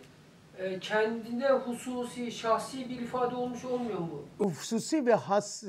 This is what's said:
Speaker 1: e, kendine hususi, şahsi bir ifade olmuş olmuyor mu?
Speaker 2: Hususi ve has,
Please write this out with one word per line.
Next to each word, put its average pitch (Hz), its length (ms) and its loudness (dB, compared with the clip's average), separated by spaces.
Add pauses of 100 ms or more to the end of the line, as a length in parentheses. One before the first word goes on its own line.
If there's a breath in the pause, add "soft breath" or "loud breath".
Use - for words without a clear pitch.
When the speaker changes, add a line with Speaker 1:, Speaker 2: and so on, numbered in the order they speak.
(580)
Speaker 1:
e, 190 220 -4
kendine 233 680 2
hususi, 247 840 0
şahsi 226 580 0
bir 247 100 -6
ifade 247 360 0
olmuş 247 300 -4
olmuyor 240 340 0
mu? 156 220 -4 (160)
Speaker 2:
Hususi 220 680 0
ve 240 80 8
has, 196 560 2